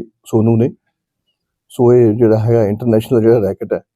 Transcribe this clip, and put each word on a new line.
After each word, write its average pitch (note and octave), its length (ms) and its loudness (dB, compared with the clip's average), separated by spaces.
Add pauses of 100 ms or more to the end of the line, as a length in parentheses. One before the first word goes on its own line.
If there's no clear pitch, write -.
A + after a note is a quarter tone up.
(260)
ਸੋਨੂ A2+ 300 0
ਨੇ। A#2 140 -2 (1000)
ਸੋ A#2+ 240 0
ਇਹ A#2 200 2
ਜਿਹੜਾ A2 260 0
ਹੈਗਾ A2+ 280 0
ਇੰਟਰਨੈਸ਼ਨਲ A2 540 -2
ਜਿਹੜਾ A2+ 180 2
ਰੈਕਟ G2 340 -4
ਹੈ, F2+ 80 -6 (140)